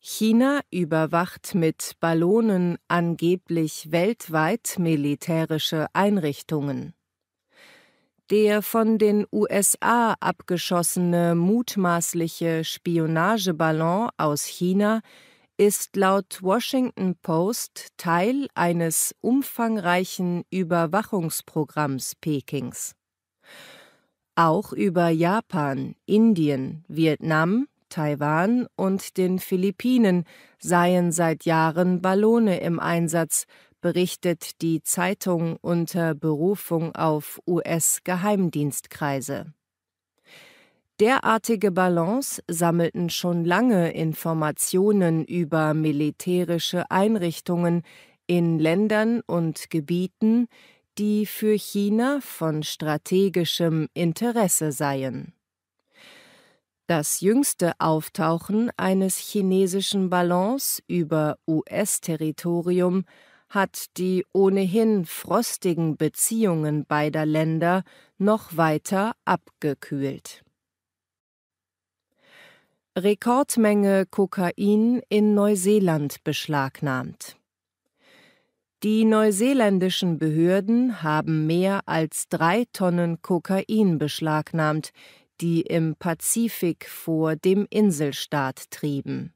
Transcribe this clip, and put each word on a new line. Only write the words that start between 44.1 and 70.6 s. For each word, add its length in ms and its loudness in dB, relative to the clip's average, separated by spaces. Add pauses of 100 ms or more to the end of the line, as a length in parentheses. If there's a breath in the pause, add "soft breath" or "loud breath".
über 520 0
militärische 1120 -2
Einrichtungen 960 0 (420 loud breath)
in 320 2
Ländern 720 2
und 420 -4
Gebieten, 760 0 (500 soft breath)
die 300 0
für 260 0
China 680 0
von 420 -4
strategischem 1300 0
Interesse 800 0
seien. 640 -4 (1500 loud breath)
Das 360 -2
jüngste 580 2
Auftauchen 960 0
eines 420 0
chinesischen 920 0
Ballons 760 0
über 520 0 (100)
U-S-Territorium 1600 -2 (420 soft breath)
hat 380 -2 (100)
die 380 -2
ohnehin 720 2
frostigen 880 -2
Beziehungen 920 0
beider 400 0
Länder 580 2 (340 soft breath)
noch 400 0
weiter 560 0 (100)
abgekühlt. 1200 -6 (2500 soft breath)